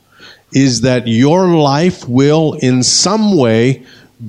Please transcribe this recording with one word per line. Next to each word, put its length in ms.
is 300
that 240
your 420
life 600
will 460
in 280
some 540
way 460